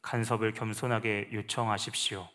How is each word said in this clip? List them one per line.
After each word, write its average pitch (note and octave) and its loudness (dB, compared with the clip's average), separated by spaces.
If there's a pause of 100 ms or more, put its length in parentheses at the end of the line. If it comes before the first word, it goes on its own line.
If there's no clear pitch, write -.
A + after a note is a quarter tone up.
간섭을 A2+ 2
겸손하게 A2 0
요청하십시오. G#2 -2